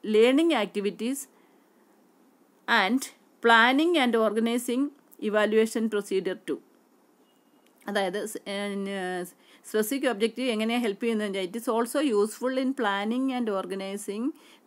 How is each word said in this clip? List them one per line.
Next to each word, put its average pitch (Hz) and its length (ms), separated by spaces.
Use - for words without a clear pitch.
learning 254 480
activities 208 680
and 220 340
planning 262 540
and 247 180
organizing 233 640
evaluation 220 680
procedure 190 480
too. 147 100
അതായത് 202 380
സ്-, - 220
ഏഹ്, 196 800
സ്പെസിഫിക് 240 420
ഒബ്ജക്റ്റീവ് 233 420
എങ്ങനെയാണ് 226 340
ഹെൽപ്പ് 202 200
ചെയ്യുന്നതെന്ന് 214 360
വെച്ചാൽ 185 120
it 220 60
is 233 120
also 233 300
useful 214 440
in 262 180
planning 220 580
and 247 180
organizing 196 760